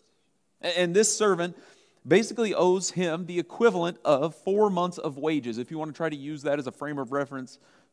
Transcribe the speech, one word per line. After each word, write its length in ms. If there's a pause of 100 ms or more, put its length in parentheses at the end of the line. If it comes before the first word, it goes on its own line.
(600)
A-, 180
and 160
this 200
servant 420 (500)
basically 460
owes 380
him 340
the 140
equivalent 640
of 320
four 340
months 280
of 200
wages, 400
if 120
you 80
want 160
to 40
try 120
to 60
use 280
that 160
as 80
a 40
frame 260
of 140
reference 480 (340)